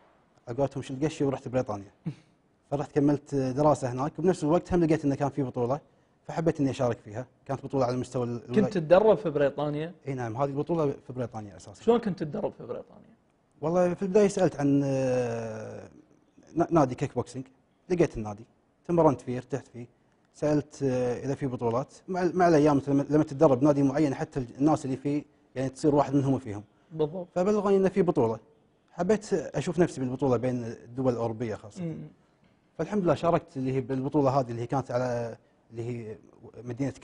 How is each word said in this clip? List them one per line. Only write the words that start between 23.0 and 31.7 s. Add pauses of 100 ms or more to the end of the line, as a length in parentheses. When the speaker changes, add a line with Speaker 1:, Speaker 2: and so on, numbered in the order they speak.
Speaker 1:
لما
تتدرب
نادي
معين
حتى
الج-،
الناس
اللي
فيه (300)
يعني
تصير
واحد
منهم
فيهم. (280)
Speaker 2:
بالضبط.
Speaker 1:
فبلغوني
إنه
في
بطولة، (540)
حبيت
أشوف
نفسي
بالبطولة
بين
الدول
الأوروبية
خاصة.